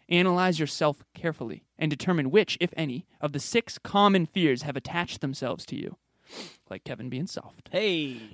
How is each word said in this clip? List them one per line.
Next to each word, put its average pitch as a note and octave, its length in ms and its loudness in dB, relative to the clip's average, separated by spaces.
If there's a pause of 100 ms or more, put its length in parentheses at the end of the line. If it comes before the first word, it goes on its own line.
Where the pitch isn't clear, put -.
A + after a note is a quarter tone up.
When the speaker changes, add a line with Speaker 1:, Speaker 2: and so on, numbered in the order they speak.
Speaker 1:
analyze F3+ 500 4
yourself D3+ 440 0 (100)
carefully D3 500 -6 (140)
and D3+ 140 0
determine D3 400 0
which, G3+ 280 4
if F3 160 0
any, D#3+ 300 -4 (140)
of D3 140 -2
the C#3+ 60 -2
six - 380 -2
common G3+ 480 4
fears D3 380 2
have C#3+ 140 -6
attached - 440 -6
themselves C3+ 460 -4
to B2 80 -8
you. - 220 -8 (720)
Like - 160 -12
Kevin B2+ 240 -10
being E3+ 180 -6
soft. - 460 -14
Speaker 2:
Hey. E3+ 400 0 (200)